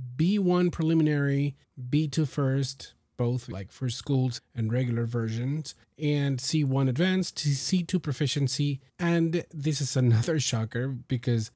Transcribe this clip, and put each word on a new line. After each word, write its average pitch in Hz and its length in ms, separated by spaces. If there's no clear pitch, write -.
B 180 220
one 180 340
preliminary, 147 840
B 151 200
two 151 180
first, 135 680
both, 123 320
like, 98 220
for - 180
schools 127 520
and 110 160
regular 120 320
versions, 120 720
and 143 380
C 156 240
one 135 240
advanced 180 500
to 147 120
C 170 340
two 170 160
proficiency. 143 800
And 170 540
this 147 280
is 135 160
another 123 440
<laughs> - 100
shocker, 117 380
because 120 680